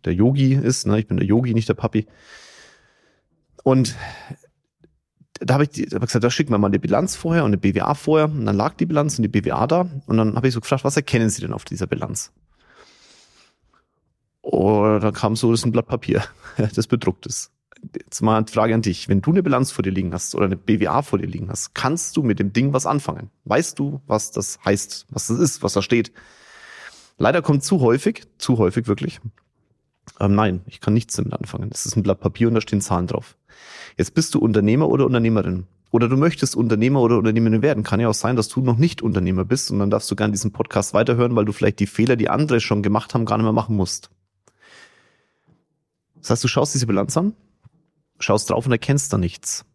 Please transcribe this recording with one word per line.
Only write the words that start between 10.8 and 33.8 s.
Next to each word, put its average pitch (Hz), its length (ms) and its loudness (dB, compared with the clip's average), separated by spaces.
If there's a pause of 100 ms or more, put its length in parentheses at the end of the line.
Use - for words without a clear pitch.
"Was 139 120 0
erkennen 117 340 0
Sie - 100 -6
denn - 140 -6
auf 104 100 -10
dieser - 220 -6
Bilanz?" - 440 -8 (2000)
Oder 104 580 4
da 110 120 0
kam 110 220 0
so, 117 160 2
"Das 113 100 2
ist - 40 -8
ein 117 80 2
Blatt 117 140 2
Papier, - 360 -2 (360)
<laughs> 110 160 0
das 117 120 -2
bedruckt - 380 -2
ist." - 280 -12 (460)
Jetzt - 220 -12
mal 110 160 2
eine 110 120 0
Frage 110 260 0
an 110 80 0
dich. - 260 -4
Wenn 98 140 2
du 147 80 0
eine 185 120 4
Bilanz 135 300 0
vor - 100 -4
dir 95 100 -2
liegen 92 200 -4
hast - 220 -8
oder - 100 0
eine 95 140 -2
B 98 220 0
W 90 80 0
A 98 120 0
vor 117 180 -2
dir - 80 -4
liegen - 220 -8
hast, - 260 -10
kannst 156 440 -4
du 156 40 0
mit 110 160 0
dem 101 140 -2
Ding 135 220 0
was 127 100 -2
anfangen? - 460 -4 (140)
Weißt 135 340 -2
du, 143 280 -6
was - 240 -2
das - 320 -6
heißt, - 460 -2
was - 200 -8
das 117 100 0
ist, - 240 0
was 101 100 -2
da 98 80 2
steht? 113 320 0 (1040)
Leider 143 240 2
kommt 143 240 2
zu 185 160 2
häufig, 131 440 2 (120)
zu 123 220 0
häufig 110 300 0
wirklich, - 320 -4 (1000)
"Ähm, 101 140 4
nein, 101 320 2
ich - 160 -20
kann 104 100 2
nichts - 240 0
damit - 160 -4
anfangen. - 380 -8
Das - 160 -8
ist 98 100 -4
ein 107 60 2
Blatt - 180 0
Papier - 280 0
und 113 60 2
da 110 60 2
stehen 104 220 -2
Zahlen 90 240 -2
drauf." - 320 -8 (580)